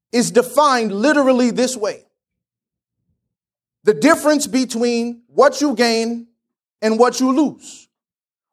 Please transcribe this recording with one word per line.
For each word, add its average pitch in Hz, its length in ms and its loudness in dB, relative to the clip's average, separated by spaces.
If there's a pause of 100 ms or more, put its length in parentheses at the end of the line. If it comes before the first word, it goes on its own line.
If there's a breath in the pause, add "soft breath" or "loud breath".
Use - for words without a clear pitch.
(120)
is 202 200 0
defined 240 600 2
literally 254 580 2
this 240 260 -2
way. 202 300 -8 (1800)
The 208 100 2
difference 294 520 0
between 233 800 -4
what 262 340 2
you 285 140 0
gain 233 520 -2 (540)
and 220 180 0
what 240 200 2
you 262 120 0
lose. - 560 -4 (640)